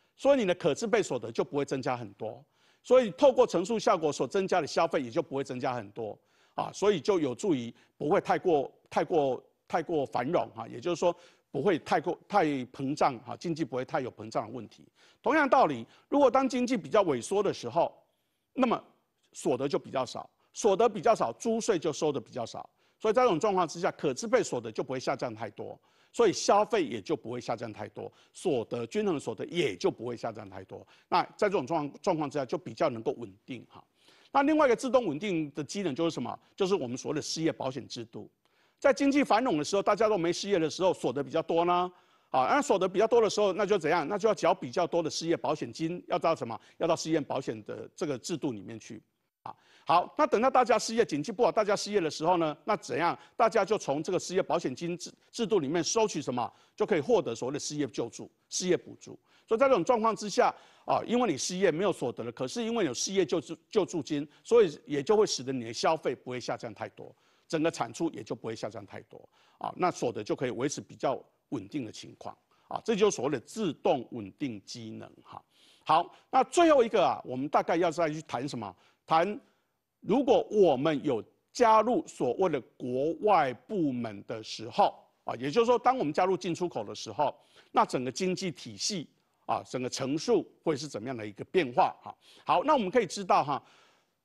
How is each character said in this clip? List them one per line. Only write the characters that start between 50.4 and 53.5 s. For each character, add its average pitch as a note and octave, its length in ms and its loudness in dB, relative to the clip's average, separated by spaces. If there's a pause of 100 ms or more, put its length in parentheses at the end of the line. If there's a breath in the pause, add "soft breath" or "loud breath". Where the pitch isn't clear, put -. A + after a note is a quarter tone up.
到 C4 80 4
大 C4 120 6
家 A3 160 4
失 A3+ 160 -6
业， A#3 80 2
景 D3+ 200 -2
气 A3+ 100 -6
不 G#3+ 100 0
好， F3+ 80 6
大 G#3+ 140 2
家 G3 100 2
失 G3+ 160 -4
业 G#3 80 2
的 D#3 120 0
时 D3+ 160 -4
候 F3+ 100 4
呢， D#3 180 0 (100)
那 G#3+ 120 0
怎 C3 220 -6
样？ D#3+ 200 0 (160 loud breath)
大 A3+ 140 4
家 G3+ 160 2